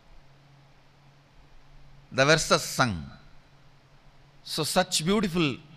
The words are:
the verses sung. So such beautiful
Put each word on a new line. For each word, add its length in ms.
the 120
verses 360
sung. 440
So 220
such 400
beautiful 500